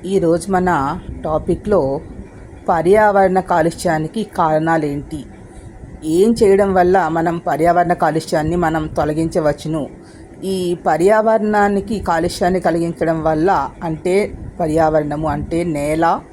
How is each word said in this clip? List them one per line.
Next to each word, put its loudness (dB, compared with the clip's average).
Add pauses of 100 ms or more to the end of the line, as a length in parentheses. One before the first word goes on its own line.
ఈరోజు 0
మన 0 (260)
టాపిక్లో -2 (680)
పర్యావరణ 4
కాలుష్యానికి -2 (100)
కారణాలేంటి, 0 (800)
ఏం 2
చేయడం 4
వల్ల 4
మనం -2
పర్యావరణ 2
కాలుష్యాన్ని 0
మనం 0
తొలగించవచ్చును, -2 (560)
ఈ -2 (100)
పర్యావరణానికి 2
కాలుష్యాన్ని 0
కలిగించడం 0
వల్ల, 0 (140)
అంటే -2 (280)
పర్యావరణము 0
అంటే -4
నేల 0 (120)